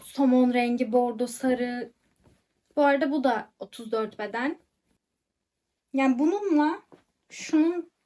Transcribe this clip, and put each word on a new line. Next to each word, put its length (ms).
somon 520
rengi, 380
bordo, 360
sarı. 640
Bu 80
arada 280
bu 120
da 360
otuz 320
dört 280
beden. 400
Yani 260
bununla 600
şunun 640